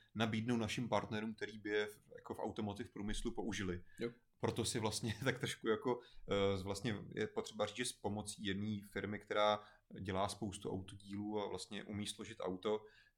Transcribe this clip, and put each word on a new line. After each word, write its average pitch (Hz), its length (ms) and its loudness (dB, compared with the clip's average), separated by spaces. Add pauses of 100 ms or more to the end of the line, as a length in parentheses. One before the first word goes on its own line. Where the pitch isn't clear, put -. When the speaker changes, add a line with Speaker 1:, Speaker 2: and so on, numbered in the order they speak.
(140)
Speaker 1:
nabídnou 113 420 2
našim 113 320 0
partnerům, 107 460 0
který 208 240 -6
by 104 120 -4
je 104 160 4
v, - 120 -10 (180)
jako - 180 -8
v - 40 -6
automotiv 104 540 -2
průmyslu 107 380 0
použili. 95 520 0 (160)
Speaker 2:
Jo. 117 120 0 (300)
Speaker 1:
Proto 117 240 2
si - 140 0
vlastně 107 360 0
<laughs> - 100 -6
tak 127 140 4
trošku - 300 -2
jako, 120 320 4 (280)
eh, 98 340 4
vlastně 101 340 0 (180)
je 107 120 2
potřeba 107 400 0
říct, - 100 -10
že 123 80 0
s 123 80 0
pomocí 104 520 -4
jedné 101 360 0 (100)
firmy, 101 280 -2
která 104 460 4 (360)
dělá 95 280 2
spoustu - 420 -4
autodílů 101 720 -4
a 101 60 -2
vlastně 98 360 -6
umí 104 220 -4
složit 107 340 -8
auto, 92 440 0 (340)